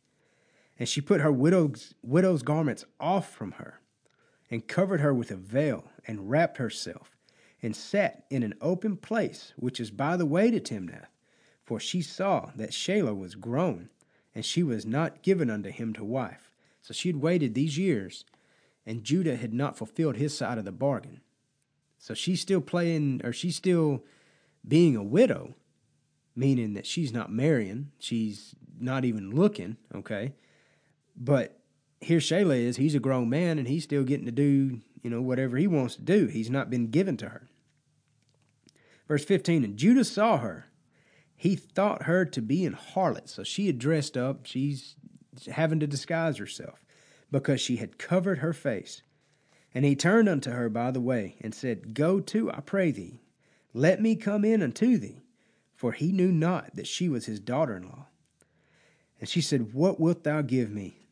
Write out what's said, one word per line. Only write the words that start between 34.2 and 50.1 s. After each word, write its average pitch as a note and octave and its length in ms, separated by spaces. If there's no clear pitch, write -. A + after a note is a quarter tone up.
to A#2+ 60
do, C3+ 480
you A#2+ 60
know, A#2 120
whatever B2+ 360
he F3+ 100
wants C#3 280
to - 60
do. F3 260
He's A2 220
not C3 200
been A#2+ 220
given E3 260
to A#2 120
her. - 200
Verse D3 200
fifteen, E3+ 400
"And G2+ 100
Judah A3 300
saw G#3 320
her. A2 300
He F#3 220
thought - 460
her F3+ 200
to C3+ 180
be D3 240
an A2 80
harlot." - 540
So - 160
she G3 240
had C#3 120
dressed D3 360
up. C3 300
She's C#3 500
having D#3+ 300
to D3 60
disguise D3+ 500
herself - 480
because C#3 280
she A#2+ 180
had - 200
covered F3+ 400
her D#3 160
face. - 480
And B2+ 100
he C#3+ 140
turned G#3 320